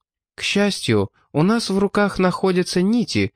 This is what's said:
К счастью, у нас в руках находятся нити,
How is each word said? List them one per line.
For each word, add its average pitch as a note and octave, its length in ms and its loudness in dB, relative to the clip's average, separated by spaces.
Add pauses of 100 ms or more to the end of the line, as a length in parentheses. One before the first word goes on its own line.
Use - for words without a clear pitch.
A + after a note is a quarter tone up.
(360)
К - 60 -16
счастью, A#2+ 680 0 (220)
у D3 120 0
нас A3+ 260 0
в G3 100 0
руках G3+ 400 0
находятся F3+ 600 0
нити, F#3+ 540 0